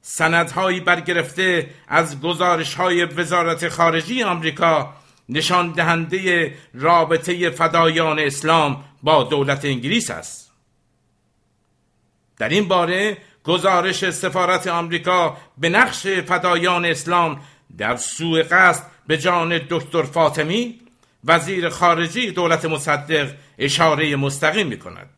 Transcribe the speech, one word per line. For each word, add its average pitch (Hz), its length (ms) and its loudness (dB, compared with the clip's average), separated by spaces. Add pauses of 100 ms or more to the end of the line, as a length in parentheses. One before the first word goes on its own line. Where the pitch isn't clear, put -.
سندهایی 170 760 0
برگرفته 175 880 0 (180)
از 147 320 0
گزارش‌های 175 840 0
وزارت 165 640 -2
خارجه 165 560 0
آمریکا 160 720 0 (340)
نشان 170 440 0
دهنده 165 840 0 (200)
رابطه 165 760 2
فدایان 160 680 2
اسلام 151 680 0 (180)
با 147 200 4
دولت 139 420 -2
انگلیس 143 460 -2
است. - 400 -12 (1900)
در 110 120 -4
این 180 200 0
باره 185 480 0 (280)
گزارش 180 680 0
سفارت 180 560 -2
آمریکا 170 680 0 (220)
به 151 100 0
نقش 208 380 0
فدایان 180 800 0
اسلام 165 560 0 (380)
در 110 180 -2
سوء 160 540 -2
قصد 175 360 4 (200)
به 151 120 0
جان 170 420 0 (100)
دکتر 165 320 -2
فاطمی، 160 800 0 (440)
وزیر 170 440 0
خارجه 170 640 0
دولت 165 340 0
مصدق، 147 680 -2 (240)
اشاره 147 580 2
مستقیم 156 500 0
می‌کند. 90 520 -12